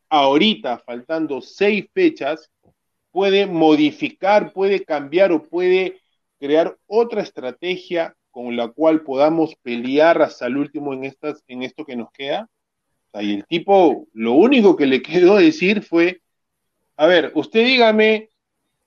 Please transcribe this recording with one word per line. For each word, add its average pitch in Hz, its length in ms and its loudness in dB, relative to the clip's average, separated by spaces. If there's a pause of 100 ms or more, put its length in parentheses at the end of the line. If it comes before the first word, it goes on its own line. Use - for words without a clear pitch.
ahorita, 143 720 0
faltando 139 640 -8
seis 202 520 -4
fechas, 156 580 -2 (600)
puede 196 360 0
modificar, 160 1080 0
puede 196 300 -2
cambiar 156 480 -2
o 160 100 0
puede 185 600 -2 (380)
crear 156 460 -2
otra 226 360 -2
estrategia 165 920 -8 (140)
con 120 260 -10
la 120 120 -4
cual 156 340 0
podamos 156 540 -2
pelear 139 680 0
hasta - 240 -4
el 127 120 -6
último 143 360 -8
en 131 120 -10
estas, 143 420 -12
en 127 160 -12
esto 131 220 -14
que 131 100 -14
nos 113 160 -12
queda?" 160 380 -10 (580)
O 107 100 -18
sea, 104 60 -8
y 104 120 -4
el 101 120 -12
tipo, 170 680 0
lo 113 200 -2
único 202 420 4
que 147 100 0
le 131 160 0
quedó 180 360 4
decir 180 460 2
fue, 170 380 -2 (760)
"A 151 100 2
ver, 175 280 2
usted 220 300 0
dígame, 220 640 2 (580)